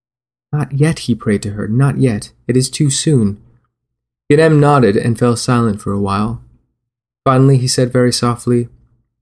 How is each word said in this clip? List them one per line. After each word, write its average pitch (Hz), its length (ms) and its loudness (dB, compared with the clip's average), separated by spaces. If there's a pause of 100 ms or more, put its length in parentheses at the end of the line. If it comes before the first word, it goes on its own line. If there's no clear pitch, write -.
(520)
"Not 147 200 -6
yet," 143 280 0
he 117 140 -2
prayed 104 280 -4
to 101 100 -8
her, 104 160 -8
"not 131 300 0
yet. 127 340 -2 (140)
It 123 100 0
is 127 120 0
too 147 220 -2
soon." 117 480 0 (920)
Genem 156 300 4
nodded 135 360 4
and 120 220 -2
fell 120 180 2
silent 117 440 -2
for 98 120 -6
a 101 80 -4
while. 104 420 -4 (840)
Finally, 135 340 4
he 127 100 -2
said 123 240 0
very 123 200 2
softly, 120 560 -2 (540)